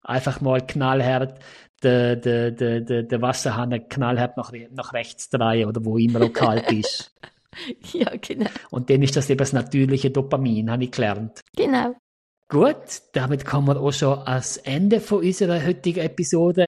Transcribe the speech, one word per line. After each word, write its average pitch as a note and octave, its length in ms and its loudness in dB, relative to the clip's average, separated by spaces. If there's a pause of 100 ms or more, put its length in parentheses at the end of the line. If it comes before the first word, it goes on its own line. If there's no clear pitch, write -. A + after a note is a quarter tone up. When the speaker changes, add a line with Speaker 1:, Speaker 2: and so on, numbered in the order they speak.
Speaker 1:
Einfach B2+ 360 -2
mal C3 260 0
knallhart C3 720 0 (440)
de-, B2 320 4
de-, A#2+ 360 0
de-, A#2 340 -2
de-, A#2 180 -2
de A#2 180 -2
Wasserhahn B2 680 -2
knallhart B2 480 0
nach A#2+ 160 -10
re-, A#2 180 -18
nach C3 220 -12
rechts - 360 -8
drehen A2+ 380 2
oder A2+ 160 -4
wo A2 140 0
immer A#2 240 4
auch A2+ 120 2
kalt A2+ 380 0
ist. - 480 -4
Speaker 2:
<laughs> - 40 -18 (680)
Ja, E4+ 200 -2 (100)
genau. - 300 -6 (180)
Speaker 1:
Und B2 220 -2
dann C3+ 100 6
ist C3+ 140 2
das C#3 160 0
eben C3 80 2
das C3+ 120 0
natürliche C3+ 600 2
Dopamin, C3 580 0
habe B2 140 -2
ich B2+ 80 -6
gelernt. A2 500 -2 (140)
Speaker 2:
Genau. B3 400 0 (540)
Speaker 1:
Gut, A3 520 2 (120)
damit C3+ 320 -2
kommen C#3 220 2
wir C#3 140 2
auch C#3 100 2
schon C3+ 360 0
ans B2+ 300 -4
Ende G3 440 2
von G#3 180 0
unserer F3 460 0
heutigen F3 360 -2
Episode. E3+ 680 2